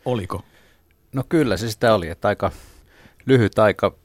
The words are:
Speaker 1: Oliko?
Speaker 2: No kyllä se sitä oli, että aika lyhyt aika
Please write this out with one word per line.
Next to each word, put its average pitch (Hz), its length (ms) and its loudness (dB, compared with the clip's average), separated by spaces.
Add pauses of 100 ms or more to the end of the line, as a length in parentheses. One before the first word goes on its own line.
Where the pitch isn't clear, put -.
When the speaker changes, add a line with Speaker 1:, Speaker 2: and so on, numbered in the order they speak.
Speaker 1:
Oliko? 101 380 -6 (680)
Speaker 2:
No 135 160 -6
kyllä 135 280 0
se 110 140 -6
sitä 113 240 2
oli, 85 140 0
että - 200 -6
aika 98 220 -2 (760)
lyhyt 120 320 4
aika 104 360 2 (100)